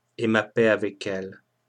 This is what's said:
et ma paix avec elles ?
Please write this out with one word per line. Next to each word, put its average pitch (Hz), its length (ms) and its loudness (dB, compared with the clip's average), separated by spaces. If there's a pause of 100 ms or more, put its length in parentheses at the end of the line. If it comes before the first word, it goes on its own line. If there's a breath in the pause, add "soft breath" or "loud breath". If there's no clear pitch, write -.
(180)
et 113 80 -2
ma 110 160 2
paix 113 260 0
avec 104 380 -2
elles ? 95 360 -8 (260)